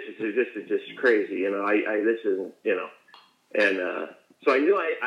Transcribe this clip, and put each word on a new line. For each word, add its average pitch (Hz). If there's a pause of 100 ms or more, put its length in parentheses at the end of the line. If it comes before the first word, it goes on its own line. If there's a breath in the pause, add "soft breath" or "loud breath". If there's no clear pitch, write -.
is, 107
this 120
is 95
just -
crazy, 107
you 95
know, 101
I, 104 (220)
I, 104
this 113
isn't, 95 (120)
you 101
know." 90 (680 soft breath)
And, 98
uh, 90 (380)
so 139
I 131
knew 170
I, 160 (120)